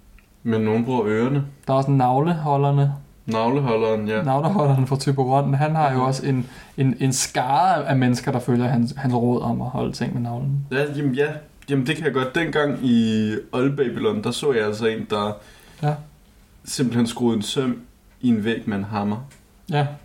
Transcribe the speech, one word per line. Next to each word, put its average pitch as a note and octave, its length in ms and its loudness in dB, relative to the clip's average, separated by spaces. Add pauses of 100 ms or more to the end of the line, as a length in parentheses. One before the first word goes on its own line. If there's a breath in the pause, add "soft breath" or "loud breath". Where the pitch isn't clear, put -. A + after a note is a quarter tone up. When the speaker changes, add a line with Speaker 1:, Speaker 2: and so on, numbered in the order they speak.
(420)
Speaker 1:
Men A2+ 180 0
nogen A2 240 2
bruger B2 220 0
ørerne. B2+ 380 0 (220)
Speaker 2:
Der C3 60 0
er C3 40 4
også C3+ 140 2
navleholderne. C#3+ 1000 2 (340)
Speaker 1:
Navleholderen, A2+ 840 0
ja. G#2+ 140 0
Speaker 2:
Navleholderen C#3+ 640 2
fra C3+ 140 0
Thyborøn, C#3 540 0
han D3+ 220 0
har D3+ 140 4
jo C3 80 0
Speaker 1:
Mhm. B2+ 80 2
Speaker 2:
også C3+ 200 -2
en, B2+ 200 0 (300 loud breath)
en, C3+ 240 2
en C3+ 120 2
skare C#3+ 760 0
af C#3 80 2
mennesker, B2 360 2
der A#2+ 60 -2
følger B2 300 0
hans, A#2 280 0
hans B2 180 -2
råd A#2+ 280 0
om A#2+ 180 -2
at B2+ 80 -6
holde B2+ 240 -4
ting - 220 -4
med B2 80 -2
navlen. C3+ 480 -4
Speaker 1:
Ja, C3+ 120 0 (140)
jamen, C#3+ 180 -2
ja. C#3+ 120 2 (440)
Jamen, C3+ 160 2
det D#3 100 -2
kan E3 80 -8
jeg C#3 100 0
godt. B2+ 200 -2
Dengang D3+ 480 0
i A2 480 2 (220)
Old C#3 240 0
Babylon, A2 480 0
der B2 60 0
så C#3 220 0
jeg A2 140 2
altså G#2+ 200 -2
en, A2 240 -2
der G#2 220 -2 (500 loud breath)
Speaker 2:
Ja. D3+ 100 0 (720)
Speaker 1:
simpelthen A#2+ 420 0
skruede A#2 300 0
en G2+ 60 -2
søm B2+ 340 -2 (440)
i B2+ 80 0
en G#2+ 160 2
væg A2+ 220 -2
med G#2 100 -2
en G2 80 -4
hammer. G#2 320 -2 (540)
Speaker 2:
Ja. D3 160 0 (180)